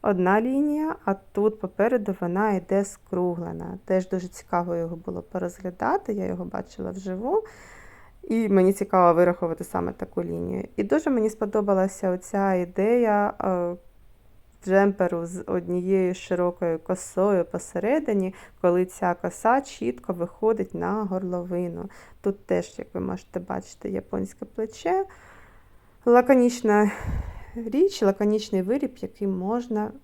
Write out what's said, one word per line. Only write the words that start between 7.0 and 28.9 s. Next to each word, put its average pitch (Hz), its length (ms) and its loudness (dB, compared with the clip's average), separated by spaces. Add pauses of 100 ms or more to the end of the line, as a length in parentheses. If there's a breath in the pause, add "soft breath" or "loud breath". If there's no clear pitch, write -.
І 226 260 0
мені 196 240 6
цікаво 180 440 6
вирахувати 175 460 2
саме 180 300 -4
таку - 300 -6
лінію. 175 520 -6
І 208 80 -2
дуже 302 260 2
мені 220 200 2
сподобалася 202 800 0
оця 190 440 0
ідея, 208 880 2
е, 175 340 -2 (920)
джемперу 185 580 2
з 180 180 -10
однією 180 720 0
широкою 175 640 -2
косою 185 680 0
посередині, 202 880 -2 (280 loud breath)
коли 180 240 4
ця 185 280 -2
коса 226 480 0
чітко 240 520 -8
виходить 190 600 -2
на 185 300 -2
горловину. 180 840 -4 (320 loud breath)
Тут 196 240 -4
теж, 175 340 -2
як - 140 -12
ви 180 60 -6
можете 185 400 -6
бачити, - 500 -10
японське 190 560 -6
плече. 339 600 -4 (1000 loud breath)
Лаконічна 240 840 6 (640 loud breath)
річ, 254 460 0
лаконічний 208 600 2
виріб, 262 360 -2